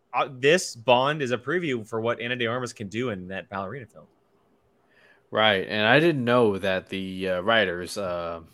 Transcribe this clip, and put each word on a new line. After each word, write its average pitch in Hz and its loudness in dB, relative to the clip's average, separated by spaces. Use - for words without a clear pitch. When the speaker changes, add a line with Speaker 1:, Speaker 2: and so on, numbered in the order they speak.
Speaker 1:
Uh, 143 0
this 143 2
Bond 127 4
is 123 -2
a 120 0
preview 139 -4
for 113 -4
what 117 -2
Ana 123 -4
de 123 -2
Armas 120 -4
can 104 -10
do 117 -4
in 92 -8
that 95 -10
Ballerina 101 -8
film. 80 -20
Speaker 2:
Right, 107 2
and 107 0
I 127 6
didn't 156 2
know 117 4
that 92 -2
the, 92 -6
uh, 90 -2
writers, 92 0
uh, 87 -6